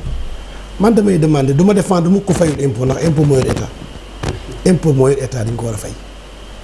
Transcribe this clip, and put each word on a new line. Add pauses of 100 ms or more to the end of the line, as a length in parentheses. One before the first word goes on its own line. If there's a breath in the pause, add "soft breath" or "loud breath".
(800 loud breath)
Man
damay
demander
du
ma
défendre
mu
ko
fayul
impôt
ndax
impôt
moo
yor
état. (960)
Impôt
moo
yor
état
dañ
ko
war
a
fay. (720)